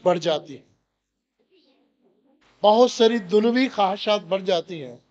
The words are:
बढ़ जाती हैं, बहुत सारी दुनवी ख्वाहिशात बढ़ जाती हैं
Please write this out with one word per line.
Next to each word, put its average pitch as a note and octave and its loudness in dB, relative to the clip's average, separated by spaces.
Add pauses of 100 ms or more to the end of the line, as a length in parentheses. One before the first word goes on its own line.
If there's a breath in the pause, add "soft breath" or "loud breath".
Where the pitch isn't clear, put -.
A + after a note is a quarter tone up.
बढ़ F3 2
जाती D3+ -6
हैं, - -20 (1900)
बहुत G#3+ 6
सारी A#3 2
दुनवी A3+ 0
ख्वाहिशात G3+ -2
बढ़ F#3 -6
जाती F3+ -4
हैं B2 -16